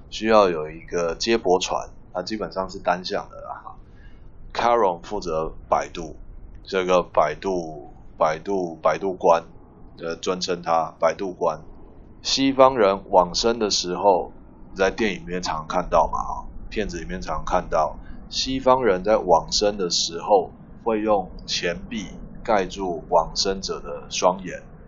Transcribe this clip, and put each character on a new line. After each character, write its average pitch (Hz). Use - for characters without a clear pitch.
需 110
要 107
有 78
一 80
个 85
接 117
驳 90
船， 78
它 90
基 107
本 92
上 95
是 95
单 90
向 90
的 -
啦 -
哈。 -
Charon 113
负 104
责 80
摆 73
渡， 82
这 92
个 90
摆 78
渡， 78
摆 80
渡， 90
摆 80
渡 98
官， 85
呃， 82
尊 90
称 90
他 82
摆 80
渡 92
官。 80
西 135
方 131
人 98
往 90
生 117
的 107
时 90
候， 95
在 95
电 104
影 82
里 -
面 87
常 80
看 90
到 80
嘛， -
哈， -
片 104
子 85
里 82
面 90
常 80
看 90
到， 80
西 131
方 127
人 92
在 107
往 80
生 104
的 90
时 85
候 -
会 110
用 104
钱 87
币 104
盖 101
住 87
往 82
生 95
者 82
的 73
双 92
眼， 80